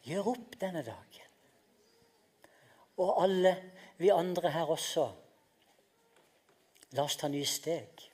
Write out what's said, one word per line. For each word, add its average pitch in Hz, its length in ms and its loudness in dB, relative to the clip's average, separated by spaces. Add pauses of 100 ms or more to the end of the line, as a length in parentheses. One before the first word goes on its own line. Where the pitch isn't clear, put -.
gjør 190 280 -2
opp 240 260 -14
denne 180 260 -4
dagen. - 440 -18 (1700)
Og 185 220 2
alle 185 320 4 (440)
vi 190 140 6
andre 175 400 2
her 156 180 0
også, 151 360 -2 (1900)
la 139 80 2
oss - 160 -4
ta 151 80 -2
nye 143 200 -2
steg. - 640 -6